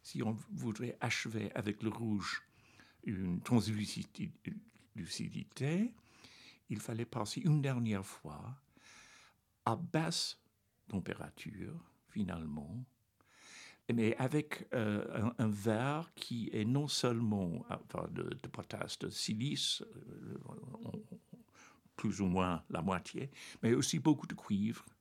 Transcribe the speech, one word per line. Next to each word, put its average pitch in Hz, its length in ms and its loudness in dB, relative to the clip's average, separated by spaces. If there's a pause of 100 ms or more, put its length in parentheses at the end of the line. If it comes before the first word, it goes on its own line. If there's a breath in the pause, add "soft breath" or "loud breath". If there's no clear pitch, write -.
si - 200 -4
on 110 140 2 (140)
voudrait 123 500 -2
achever 110 540 0
avec 104 280 -2
le 110 80 2
rouge 104 520 0 (600 loud breath)
une 92 360 0
translucidité, 107 880 2 (2500 loud breath)
il 107 120 -2
fallait 117 260 -2
passer - 340 -2
une 151 200 6
dernière 117 460 2
fois 80 500 -10 (1080 loud breath)
à 113 120 4
basse - 640 0 (480)
température, 92 920 -6 (300)
finalement, 85 760 -4 (1080 loud breath)
mais 113 240 6
avec, 147 560 0
euh, 107 640 2
un, 117 60 4
un 110 40 6
verre 117 680 2
qui 117 380 -4
est 110 120 2
non 139 240 4
seulement, 107 800 2
enfin, - 420 -4
de, 87 120 -4
de - 260 -6
potasse, - 500 -6
de - 120 -2
silice, - 720 -2
euh, - 560 -12 (460)
on, - 80 -6 (1040 loud breath)
plus 101 260 0
ou 98 40 4
moins 90 440 4
la 87 100 0
moitié, 95 500 -2 (320 loud breath)
mais 117 120 6
aussi 139 240 2
beaucoup 143 280 4
de - 80 -6
cuivre 107 520 0 (140)